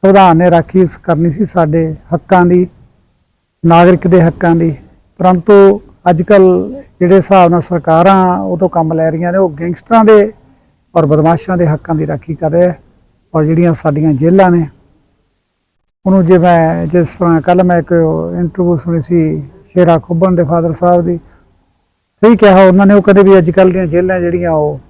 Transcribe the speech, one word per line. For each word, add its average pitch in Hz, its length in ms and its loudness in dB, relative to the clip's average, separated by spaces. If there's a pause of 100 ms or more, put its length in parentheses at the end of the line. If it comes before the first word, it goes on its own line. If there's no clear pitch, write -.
ਸੰਵਿਧਾਨ 190 340 4
ਨੇ 175 140 2
ਰਾਖੀ 170 360 0
ਸ-, - 100 -8
ਕਰਨੀ 165 340 -4
ਸੀ 185 140 -4
ਸਾਡੇ 160 500 -4 (200)
ਹੱਕਾਂ 175 320 0
ਦੀ, 180 220 0 (960)
ਨਾਗਰਿਕ 170 400 2
ਦੇ 175 160 2
ਹੱਕਾਂ 170 340 -2
ਦੀ, 165 200 -4 (420)
ਪਰੰਤੂ 196 640 2 (300)
ਅੱਜ 170 120 -2
ਕੱਲ੍ਹ 190 600 0 (180)
ਜਿਹੜੇ 180 160 2
ਹਿਸਾਬ 185 340 2
ਨਾਲ 175 100 -2
ਸਰਕਾਰਾਂ 180 800 0
ਉਹ 190 200 -6
ਤੋਂ 180 100 -2
ਕੰਮ 160 240 -4
ਲੈ 160 180 -2
ਰਹੀਆਂ 170 220 -6
ਨੇ, 185 60 -2
ਉਹ 190 120 0
ਗੈਂਗਸਟਰਾਂ 175 540 -4
ਦੇ 214 280 4 (640)
ਔਰ 160 100 0
ਬਦਮਾਸ਼ਾਂ 156 500 -2
ਦੇ 175 100 0
ਹੱਕਾਂ 156 280 -6
ਦੀ 151 120 -4
ਰਾਖੀ 156 280 -10
ਕਰ 156 160 -6
ਰਿਹਾ 175 180 0
ਹੈ। 170 100 -8 (560)
ਔਰ 156 100 0
ਜਿਹੜੀਆਂ 165 300 0
ਸਾਡੀਆਂ 151 380 -4
ਜੇਲ੍ਹਾਂ 175 380 0
ਨੇ 170 160 -2 (1400)
ਉਹਨੂੰ, 190 200 0
ਜੇ 180 120 4
ਮੈਂ, 170 480 0
ਜਿਸ 165 220 -2
ਤਰ੍ਹਾਂ 165 320 -2
ਕੱਲ੍ਹ 180 240 0
ਮੈਂ 180 140 0
ਇੱਕ 165 140 -4 (460)
ਇੰਟਰਵਿਊ 175 380 -4
ਸੁਣੀ 170 240 -6
ਸੀ 156 400 -4
ਸ਼ੇਰਾ 170 580 -2
ਖੁੱਬਣ 180 340 -2
ਦੇ 175 120 0
ਫਾਦਰ 165 280 -4
ਸਾਹਿਬ 175 320 -2
ਦੀ, 175 120 -6 (1080)
ਸਹੀ 226 120 4
ਕਿਹਾ 196 280 4
ਉਹਨਾਂ 190 220 4
ਨੇ। 202 80 4
ਉਹ 202 80 2
ਕਹਿੰਦੇ 196 200 2
ਵੀ 196 160 6
ਅੱਜ 170 120 0
ਕੱਲ੍ਹ 185 220 2
ਦੀਆਂ 185 140 -4
ਜੇਲ੍ਹਾਂ 180 340 -2
ਜਿਹੜੀਆਂ 175 300 -4
ਉਹ 151 400 -4